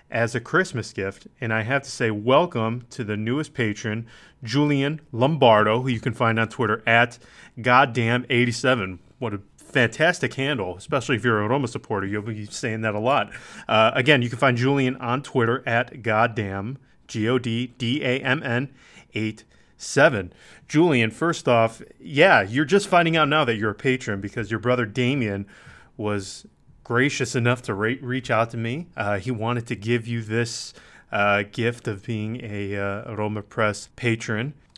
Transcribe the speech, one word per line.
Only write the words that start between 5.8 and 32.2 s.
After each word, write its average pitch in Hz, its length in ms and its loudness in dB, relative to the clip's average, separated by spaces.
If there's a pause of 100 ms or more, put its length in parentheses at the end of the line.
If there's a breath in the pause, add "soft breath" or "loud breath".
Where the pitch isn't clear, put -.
who 131 60 -4
you 117 140 -2
can 117 120 -4
find 113 240 2
on 113 120 0
Twitter 110 360 -2
at 117 340 2 (420 loud breath)
goddamn 123 680 2
eighty-seven. 120 720 0 (200)
What 110 140 -4
a 101 60 -4 (180)
fantastic 135 760 0
handle, 123 420 -4
especially 131 400 -2
if 107 80 -2
you're 110 200 2
a 107 40 -2
Roma 131 200 0
supporter. 101 400 -6
You'll 104 160 -4
be 107 240 -10
saying 110 340 -6
that 107 140 -2
a 107 40 -4
lot. 135 320 0 (360 loud breath)
Uh, 110 260 6
again, 131 300 4
you 120 60 -2
can 117 100 -8
find 127 180 4
Julian 131 380 2
on 123 260 -4
Twitter 123 460 0
at 120 340 -2
goddamn, 110 800 -2 (280 soft breath)
G 110 220 -2
O 131 80 2
D 120 300 -4 (100)
D 123 240 -2
A 135 180 0
M 135 220 0
N 131 320 -4 (400 loud breath)
eight 110 300 -6 (340 soft breath)
seven. 127 560 0 (340 loud breath)
Julian, 143 440 2
first 160 360 -4
off, 113 360 2 (160)
yeah, 156 420 6
you're 120 240 -2
just 196 220 2
finding 165 280 4
out 156 120 4
now 147 180 2
that 113 120 0
you're 107 120 0
a 98 60 -2
patron 127 460 -2
because 101 280 -8
your 110 100 -4
brother 123 280 0
Damien 110 580 -2 (500 loud breath)
was 104 520 -6 (360)
gracious 127 520 0
enough 123 260 0
to - 140 -6
re-, 110 260 -2
reach 127 300 -6
out 113 180 2
to 120 80 -10
me. 120 300 -6 (100)
Uh, 104 220 -2
he 92 100 -6
wanted 117 380 -4
to 120 80 -6
give 110 320 -2
you 117 160 -4
this, 117 500 -4 (380 loud breath)
uh, 101 400 2
gift 117 360 -4
of 101 160 -6
being 110 400 -6